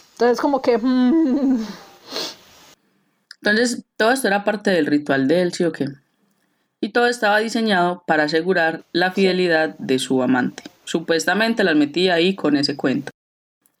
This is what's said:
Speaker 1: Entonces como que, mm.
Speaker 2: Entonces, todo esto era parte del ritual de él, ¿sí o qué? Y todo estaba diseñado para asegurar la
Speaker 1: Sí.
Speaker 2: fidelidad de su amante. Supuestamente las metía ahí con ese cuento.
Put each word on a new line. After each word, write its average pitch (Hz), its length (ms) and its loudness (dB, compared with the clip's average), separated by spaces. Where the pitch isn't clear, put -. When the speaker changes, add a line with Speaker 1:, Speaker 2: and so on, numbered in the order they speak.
Speaker 1:
Entonces 240 260 0
como 277 220 -2
que, 240 160 -2
mm. 254 800 2
Speaker 2:
Entonces, 233 420 -2
todo 220 160 2
esto 262 160 -2
era 202 160 0
parte 208 260 -2
del 165 160 2
ritual 147 420 0
de 175 140 2
él, 175 100 -2
¿sí 180 120 -2
o 160 80 0
qué? 135 140 -6
Y 220 100 -4
todo 240 160 2
estaba 226 320 2
diseñado 208 680 0
para 151 180 2
asegurar 165 680 0
la 180 160 0
Speaker 1:
Sí. 196 140 -2
Speaker 2:
fidelidad 170 560 0
de 131 200 -2
su 131 240 -2
amante. 127 420 -2
Supuestamente 185 800 0
las 165 120 2
metía 165 380 2
ahí 175 200 2
con 147 220 0
ese 143 200 -2
cuento. 131 340 -2